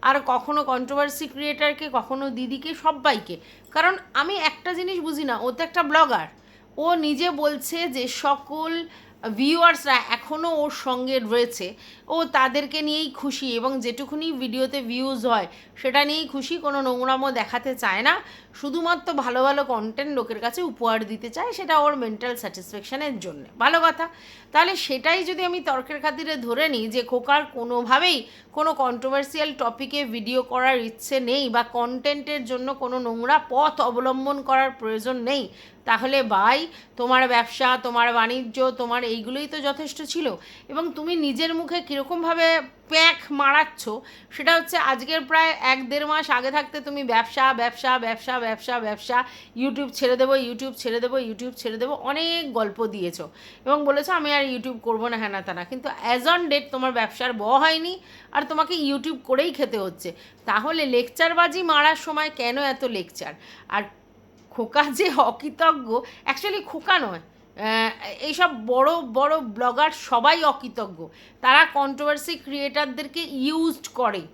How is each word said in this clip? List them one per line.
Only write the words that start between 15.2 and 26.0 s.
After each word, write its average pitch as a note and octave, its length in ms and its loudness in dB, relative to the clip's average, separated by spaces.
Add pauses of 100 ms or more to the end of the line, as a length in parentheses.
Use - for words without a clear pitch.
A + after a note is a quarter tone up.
হয় A3 220 2 (340)
সেটা C#4 240 2
নিয়েই D4+ 220 -4
খুশি, C#4 300 -6
কোনো C#4+ 240 -2
নোংরামো C4 500 0
দেখাতে B3 440 -4
চায় G3+ 260 0
না, E4 200 2 (320)
শুধুমাত্র E4+ 600 -2
ভালো B3+ 300 0
ভালো C#4 200 4
কন্টেন্ট B3 520 -4
লোকের A3+ 240 -4
কাছে A#3 220 -4
উপহার A3+ 440 0
দিতে A3 240 -10
চায়, F4+ 240 -6
সেটা D#4+ 260 2
ওর D4 160 4
মেন্টাল A#3+ 400 -4
স্যাটিসফ্যাকশনের A3 840 -8
জন্য। D#3 260 -12 (140)
ভালো D4+ 240 6
কথা, E4 260 2 (420)
তাহলে F4 240 4
সেটাই D#4 480 0
যদি F4+ 220 -4
আমি F4+ 140 -2
তর্কের C#4 400 -4
খাতিরে D4+ 360 -4